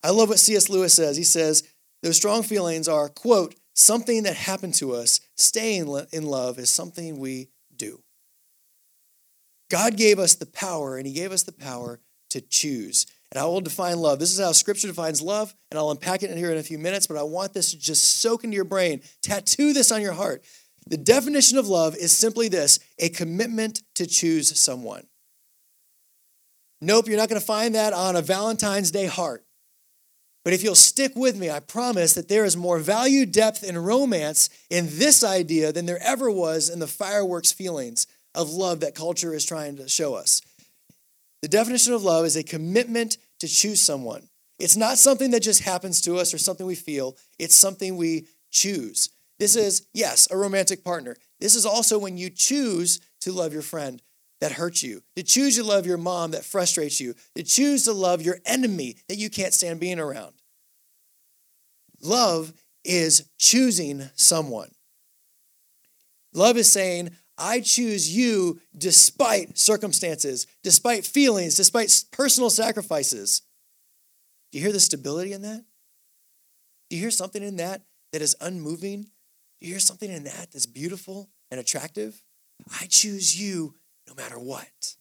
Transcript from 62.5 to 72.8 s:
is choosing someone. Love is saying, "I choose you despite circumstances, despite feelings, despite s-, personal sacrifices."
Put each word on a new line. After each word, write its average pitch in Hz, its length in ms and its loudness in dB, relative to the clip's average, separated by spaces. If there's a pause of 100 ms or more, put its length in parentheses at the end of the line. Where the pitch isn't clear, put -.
is 165 400 2 (140)
choosing 170 760 2
someone. 139 560 2 (1600)
Love 233 240 4
is 220 160 6
saying, 175 420 -2 (220)
"I 214 240 -2
choose 202 540 0
you 208 480 0 (140)
despite 190 800 2
circumstances, 165 880 -2 (160)
despite 214 420 2
feelings, 214 500 2
despite 202 360 2
s-, - 140 4
personal 254 440 0
sacrifices." 151 920 -2 (1080)